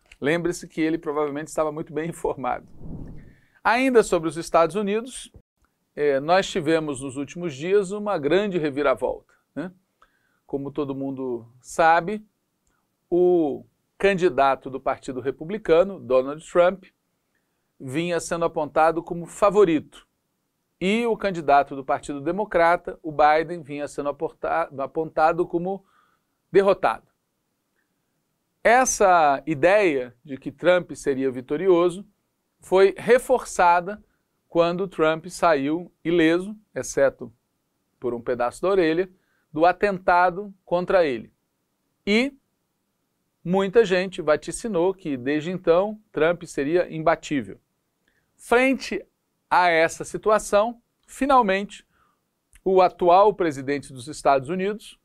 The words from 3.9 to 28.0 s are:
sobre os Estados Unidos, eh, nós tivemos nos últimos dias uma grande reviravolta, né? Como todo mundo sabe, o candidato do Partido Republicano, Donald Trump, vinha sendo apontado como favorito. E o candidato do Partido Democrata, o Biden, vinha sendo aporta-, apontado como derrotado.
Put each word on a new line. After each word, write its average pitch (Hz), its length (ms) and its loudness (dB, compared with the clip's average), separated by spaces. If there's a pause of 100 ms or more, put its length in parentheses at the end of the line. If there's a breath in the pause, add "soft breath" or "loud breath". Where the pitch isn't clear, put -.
sobre 165 260 0
os 156 80 -8
Estados 165 380 2
Unidos, 220 560 -6 (640)
eh, 143 240 0
nós 180 280 0
tivemos 156 540 -2
nos 135 160 -10
últimos 147 380 -8
dias 180 340 0
uma 208 300 -4
grande 180 400 0
reviravolta, 135 760 -2 (220)
né? 180 160 -10 (760)
Como 139 240 -8
todo 139 240 -6
mundo 131 540 -8 (120)
sabe, 170 640 0 (840)
o 170 560 2 (320)
candidato 143 720 0
do 131 100 -10
Partido 127 400 -8
Republicano, 170 800 -2
Donald 131 480 -2
Trump, 180 360 2 (960)
vinha 165 400 -4
sendo 170 260 -4
apontado 160 560 0
como 170 240 -10
favorito. 180 800 2 (760)
E 220 240 0
o 220 100 -2
candidato 143 640 0
do 131 80 -12
Partido 143 340 -6
Democrata, 175 840 -2
o 160 80 -12
Biden, 156 520 0
vinha 143 260 -10
sendo 143 220 -8
aporta-, 156 600 -6 (100)
apontado 160 680 -2
como 180 380 -8 (680)
derrotado. 185 560 0 (1500)